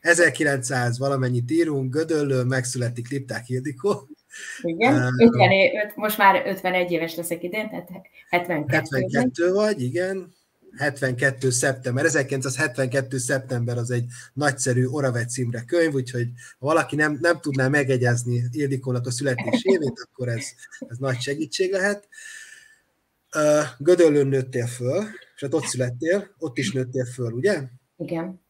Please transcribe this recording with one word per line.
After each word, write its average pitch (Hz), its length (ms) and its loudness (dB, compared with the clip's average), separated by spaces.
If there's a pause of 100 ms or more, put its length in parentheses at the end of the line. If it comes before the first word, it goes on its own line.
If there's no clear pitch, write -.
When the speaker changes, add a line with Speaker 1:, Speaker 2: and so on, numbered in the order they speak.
Speaker 1:
ezerkilencszáz 139 960 2
valamennyit 127 540 0
írunk, 147 420 0
Gödöllőn 147 540 0
megszületik 123 640 -2
Lipták 120 400 -8
Ildikó. 131 580 -4 (540)
Speaker 2:
Igen, 175 340 2
Speaker 1:
Ö, 127 300 4
Speaker 2:
ötven 190 260 8
é-, 196 340 4
öt-, 214 100 -14
most 208 220 -2
már 196 300 6
ötvenegy 180 440 0
éves 165 240 -2
leszek 170 280 -6
idén, 208 260 -6
tehát 175 200 -12 (400)
hetvenkettő 156 680 0
Speaker 1:
Hetvenkettő 127 560 0
vagy, 208 280 2
igen. 180 560 -4 (400)
Hetvenkettő 135 720 0
szeptember, 127 560 0
ezerkilencszázhetvenkettő 135 1120 -2
szeptember 123 600 -2
az 120 140 -4
egy 120 140 0 (280)
nagyszerű 131 520 2
Oravec 127 520 -2
Imre 117 300 -4
könyv, 165 260 2
úgyhogy 123 340 -2 (320)
ha 127 60 -8
valaki 151 300 2
nem, 151 260 2
nem 170 180 4
tudná 135 280 0
megegyezni 123 840 2
Ildikónak 131 540 -2
a 127 60 -4
születési 139 600 -2
évét, 151 400 0
akkor 127 160 -6
ez, 117 180 -4 (420)
ez 120 100 -14
nagy 127 220 -4
segítség 156 520 -2
lehet. 196 360 -2 (1300)
Ö, 151 260 4 (160)
Gödöllőn 151 500 6
nőttél 127 400 -2
föl, 131 360 -2 (320)
és - 60 -12
hát 139 120 -4
ott 160 120 0
születtél, 131 720 -2
ott 160 200 -6
is 123 140 -2
nőttél 127 340 -2
föl, 120 260 -6
ugye? 151 300 0 (360)
Speaker 2:
Igen. 175 520 -8